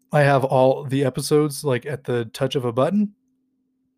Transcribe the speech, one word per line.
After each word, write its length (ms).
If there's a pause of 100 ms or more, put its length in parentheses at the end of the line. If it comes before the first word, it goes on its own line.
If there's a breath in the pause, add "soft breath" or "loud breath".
(120)
I 100
have 240
all 400
the 180
episodes, 640
like, 200
at 200
the 200
touch 300
of 80
a 80
button. 420 (840)